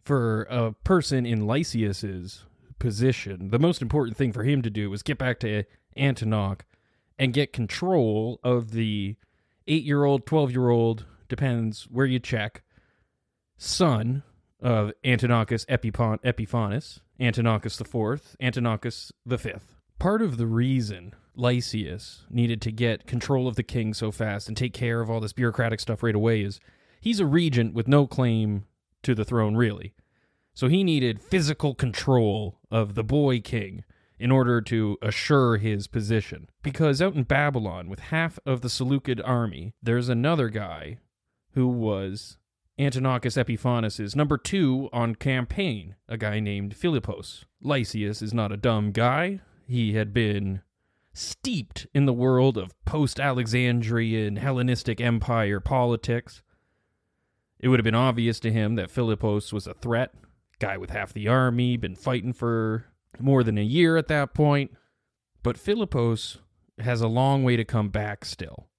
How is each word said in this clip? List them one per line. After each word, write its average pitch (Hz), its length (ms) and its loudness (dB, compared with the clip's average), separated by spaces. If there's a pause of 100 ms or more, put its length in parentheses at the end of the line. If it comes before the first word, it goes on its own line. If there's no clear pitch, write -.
For 117 440 0
a 117 280 -2
person 139 540 2
in 110 200 0
Lysias's 104 960 -4 (340)
position, 101 720 0
the 117 80 2
most 165 240 2
important 123 340 0
thing 127 160 0
for 107 120 -6
him 139 180 2
to 117 80 -2
do 104 180 -4
was 101 140 -8
get - 160 -4
back 127 220 -2
to 107 240 -2 (320)
Antinoch 110 680 0 (540)
and 131 140 2
get 139 200 0
control 117 920 0
of 120 260 0
the 107 460 -4 (500)
eight-year-old, 143 580 2
twelve-year-old, 123 840 2 (220)
depends 117 560 -2
where 131 220 0
you 127 140 0
check, 107 420 -6 (960)
son 131 640 0 (380)
of 110 320 2 (120)
Antinochus 120 600 2
Epipon-, 113 580 -2
Epiphanes, 117 800 -4 (180)
Antinochus 113 580 0
the 110 80 -8
fourth, 117 560 -6
Antinochus 117 720 -4 (120)
the 123 140 -2
fifth. - 360 -10 (240)
Part 214 240 0
of 156 140 -2
the 117 100 0
reason 113 680 0 (200)
Lysias 120 960 -2
needed 117 320 0
to 117 80 -4
get 113 360 -2
control 127 420 0
of 117 80 -4
the 120 60 -2
king 110 320 -2
so 107 180 -4
fast 104 340 -4
and 110 100 -8
take 123 180 -4
care 117 260 -2
of 113 100 -4
all 113 100 -2
this 110 120 -6
bureaucratic 113 480 0
stuff - 220 -4
right 113 120 2
away 107 280 2
is 98 180 -6 (400)
he's 220 200 0
a 180 60 4
regent 135 480 4
with 113 140 -2
no 143 180 8
claim 110 600 0 (360)
to 127 120 2
the 107 100 -2
throne, 110 320 2
really. 104 380 0 (600)
So 127 140 2
he 185 160 6
needed 127 380 2
physical 156 520 0
control 107 840 2 (120)
of 107 240 0
the 110 100 -2
boy 131 360 2
king 101 440 -8 (340)
in 123 120 0
order 123 320 4
to 110 400 -2
assure 120 540 2
his 104 300 -2
position. 107 600 -4 (140)
Because 147 380 2
out 185 140 2
in 147 80 0
Babylon, 113 680 -2
with 95 120 -12
half 165 440 -4
of 131 160 0
the 123 100 -4
Seleucid 127 520 -2
army, 113 600 -2
there's 120 260 0
another 127 400 2
guy 95 500 -8 (540)
who 127 160 2
was 107 680 -4 (420)
Antinochus 131 580 0
Epiphanes' 113 800 -2
number 147 200 2
two 135 560 0
on 117 220 0
campaign, 123 840 -4 (120)
a 113 100 -8
guy 107 220 -2
named 101 340 -4
Philippos. - 680 -4 (180)
Lysias 107 580 -2
is 107 140 -6
not 107 180 0
a 104 40 -6
dumb 104 360 2
guy. 143 480 0 (260)
He 117 280 0
had 107 200 -2
been 101 480 0 (500)
steeped - 840 -6
in 143 120 4
the 131 60 2
world 127 460 4
of 90 160 -8 (100)
post-Alexandrian 120 1500 0
Hellenistic 123 640 -2
Empire 113 600 0
politics. 120 840 -2 (1160)
It 123 100 0
would 127 120 6
have 107 40 0
been 110 100 2
obvious 117 460 2
to 113 120 -2
him 110 220 0
that 98 160 -4
Philippos 107 640 -2
was 104 140 -6
a 90 80 -12
threat, 117 400 -2 (440)
guy 98 180 -4
with 90 140 -10
half 101 240 -8
the 104 140 -4
army, 123 500 2
been 98 180 -6
fighting 123 380 -4
for 113 500 -2 (340)
more 135 240 4
than 110 140 2
a 104 60 0
year 160 340 4
at 160 120 0
that 147 260 -2
point. 143 380 2 (720)
But 120 140 -2
Philippos 131 800 -2 (420)
has 117 220 -2
a 113 80 2
long 135 340 2
way 123 140 4
to 113 80 0
come 107 240 0
back 104 380 -6
still. - 420 -12 (100)